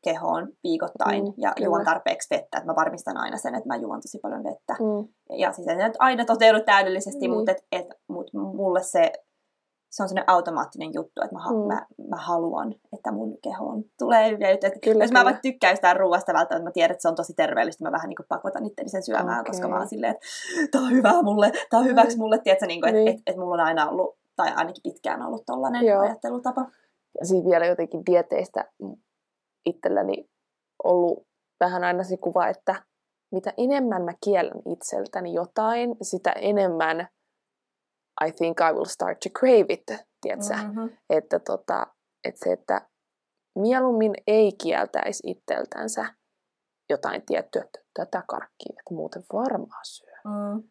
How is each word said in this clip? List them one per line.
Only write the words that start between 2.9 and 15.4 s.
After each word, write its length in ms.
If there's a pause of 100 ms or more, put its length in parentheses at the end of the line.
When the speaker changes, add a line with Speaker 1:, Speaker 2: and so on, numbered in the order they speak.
Speaker 1:
aina 200
sen, 180
että 140
mä 80
juon 240
tosi 180
paljon 260
vettä. 360
Speaker 2:
Mm. 280 (300)
Speaker 1:
Ja 140
siis 160
ei 80
se 120
nyt 100
aina 260
toteudu 360
täydellisesti, 580
Speaker 2:
Niin. 120
Speaker 1:
mut 180
et, 240
et, 140 (220)
mut 240
mulle 500
se, 300 (760)
se 120
on 60
semmonen 220
automaattinen 640
juttu, 280
että 140
mä 60
ha-, 100
Speaker 2:
Mm. 140
Speaker 1:
mä, 200 (220)
mä 80
haluan, 580 (180)
että 200
mun 300
kehoon 420 (140)
tulee 320
hyviä 200
juttuja. 240
Et 80
Speaker 2:
Kyllä, 220
Speaker 1:
jos 80
mä 60
Speaker 2:
kyllä. 60
Speaker 1:
vaikka 180